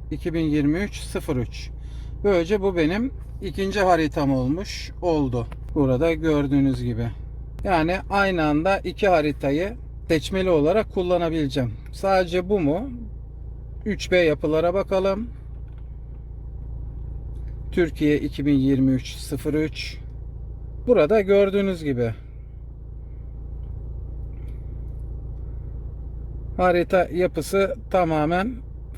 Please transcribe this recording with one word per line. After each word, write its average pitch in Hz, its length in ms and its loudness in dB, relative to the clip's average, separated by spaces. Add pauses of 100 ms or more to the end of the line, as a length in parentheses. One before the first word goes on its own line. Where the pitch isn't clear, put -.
(100)
iki 160 240 -4
bin 165 100 2
yirmi 147 340 2
üç 202 220 -4
sıfır - 360 -4
üç. - 340 -4 (540)
Böylece 190 360 4
bu 190 160 2
benim 190 360 2 (300)
ikinci 196 380 -2
haritam 160 520 4
olmuş 135 600 -2 (100)
oldu. 139 440 2 (280)
Burada 143 400 4
gördüğünüz 143 680 2
gibi. 117 260 -2 (560)
Yani 175 320 4 (140)
aynı 190 340 4
anda 160 340 4
iki 190 300 0
haritayı 151 680 2 (320)
seçmeli 185 420 2
olarak 170 440 4
kullanabileceğim. 160 800 0 (200)
Sadece 185 560 2
bu 202 120 2
mu? 175 300 0 (960)
Üç - 260 -2
B 185 40 6
yapılara 160 580 4
bakalım. 196 540 0 (2500)
Türkiye 151 480 2
iki 139 260 -4
bin 147 80 4
yirmi 135 380 4
üç 127 220 -2
sıfır - 400 -4
üç. - 440 -2 (880)
Burada 208 340 8
gördüğünüz 196 640 4
gibi 120 300 2 (4000)
harita 175 520 4
yapısı 180 680 0 (140)
tamamen 175 640 2 (440)